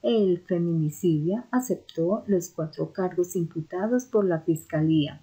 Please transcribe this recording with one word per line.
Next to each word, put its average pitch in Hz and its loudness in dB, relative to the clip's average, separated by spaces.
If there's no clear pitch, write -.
el 208 2
feminicidio 170 0
aceptó 220 -2
los 180 0
cuatro 160 -6
cargos 180 -2
imputados 185 -2
por 208 0
la 165 0
Fiscalía 156 0